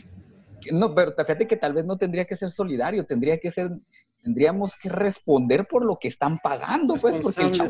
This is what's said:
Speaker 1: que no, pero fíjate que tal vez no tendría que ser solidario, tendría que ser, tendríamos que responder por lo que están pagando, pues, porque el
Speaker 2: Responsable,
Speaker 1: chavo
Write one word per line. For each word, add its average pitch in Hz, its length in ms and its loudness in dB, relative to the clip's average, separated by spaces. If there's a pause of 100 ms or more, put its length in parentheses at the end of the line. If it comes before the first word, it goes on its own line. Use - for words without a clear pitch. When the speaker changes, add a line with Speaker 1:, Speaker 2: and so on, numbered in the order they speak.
(600)
Speaker 1:
que - 120 -12
no, 180 200 2
pero 156 240 4
fíjate 165 300 0
que 220 80 0
tal 147 180 0
vez 160 120 0
no 185 120 -4
tendría 180 280 -2
que 185 100 -8
ser 180 160 -6
solidario, 175 540 -2
tendría 139 320 0
que 170 140 -6
ser, 180 180 -4 (540)
tendríamos 160 520 0
que 190 140 -10
responder 151 800 2
por 240 160 2
lo 202 140 0
que - 100 -6
están 147 340 -2
pagando, 233 520 0
pues, - 60 -6
porque 233 160 2
el 151 60 -2
Speaker 2:
Responsable, 190 340 2
Speaker 1:
chavo 170 120 0